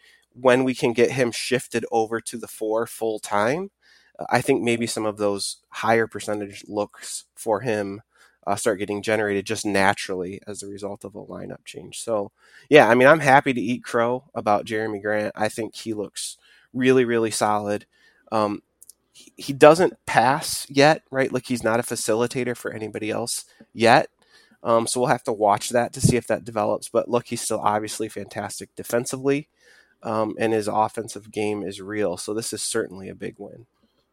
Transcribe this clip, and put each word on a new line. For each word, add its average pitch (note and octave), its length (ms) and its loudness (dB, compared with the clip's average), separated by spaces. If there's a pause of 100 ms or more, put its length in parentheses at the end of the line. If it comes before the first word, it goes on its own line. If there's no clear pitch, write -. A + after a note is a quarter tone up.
(320)
when B2 320 4
we C3 100 0
can A#2+ 200 0
get A#2 180 4
him B2+ 200 0
shifted - 600 -2
over A2+ 300 0
to - 160 -12
the A2 100 -12
four A2 400 -2
full A2 320 -4
time, B2+ 520 0 (460)
uh, - 120 -10
I B2 100 4
think C3 220 2
maybe A#2 260 0
some A2 180 -4
of G#2+ 120 -4
those G2+ 400 -2 (140)
higher A2+ 360 2
percentage G#2 640 -8
looks - 560 -6 (100)
for G#2+ 240 -2
him, G#2+ 420 -4 (460)
uh, G2+ 80 0
start G2+ 240 0
getting G2+ 220 -4
generated G#2 440 0
just G#2 200 -4
naturally G2 800 0
as G2+ 160 -12
a G2 40 -14
result G2+ 360 -12
of G#2 120 -14
a G2+ 100 -16
lineup F#2+ 400 -14
change. - 360 -16
So, G#2 300 -4 (380)
yeah, C3+ 180 10
I A#2 80 6
mean, B2+ 140 8
I'm D#3+ 100 6
happy C#3 320 4
to A#2+ 100 -2
eat A2+ 220 -4
crow A#2+ 400 0 (100)
about G#2+ 300 0
Jeremy G#2+ 360 -4
Grant. G#2 360 -2
I G#2+ 140 -2
think A2 260 -8
he - 180 -6
looks - 440 -10 (360)
really, B2+ 300 6
really A#2 260 2
solid. G#2 560 0 (460)
Um, G#2+ 320 0 (500)
he, - 220 -20
he - 180 -8
doesn't D3+ 520 8
pass C3 640 0
yet, C#3 420 4
right? C3 200 0
Like, B2+ 160 -4
he's A#2 160 -4
not A2 180 2
a - 20 0
facilitator A#2+ 720 -2
for - 160 -10
anybody G#2+ 400 -8
else A2 320 -6 (300)
yet. A2+ 340 6 (560)
Um, A2+ 240 2
so - 140 -2
we'll B2+ 80 2
have B2+ 160 0
to B2 80 -2
watch G#2 360 2
that A#2+ 240 0
to C3 80 -12
see B2+ 140 4
if A#2 120 -2
that - 180 -2
develops. G#2+ 420 -4
But - 220 -2
look, A#2+ 180 -2
he's A#2+ 140 -8
still - 180 -4
obviously G#2+ 480 -2
fantastic G2+ 680 -12
defensively, C3+ 760 -4 (520)
um, A2 380 -2
and A2+ 140 0
his G#2 160 0
offensive G#2+ 600 -4
game G#2+ 320 -4
is F#2+ 200 -10
real. G2 360 -4
So - 160 -6
this A2 200 -6
is G#2 100 -8
certainly F#2+ 460 -6
a F#2+ 40 -12
big F#2+ 240 -12
win. - 300 -18 (460)